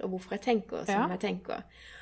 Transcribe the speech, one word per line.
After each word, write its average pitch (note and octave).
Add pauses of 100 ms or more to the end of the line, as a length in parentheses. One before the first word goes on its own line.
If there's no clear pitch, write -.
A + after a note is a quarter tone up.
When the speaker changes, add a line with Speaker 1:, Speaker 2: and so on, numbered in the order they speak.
Speaker 1:
og F#3+
hvorfor F#3
jeg G#3+
tenker -
som G3
Speaker 2:
Ja. G#3+
Speaker 1:
jeg F#3
tenker. F#3 (380)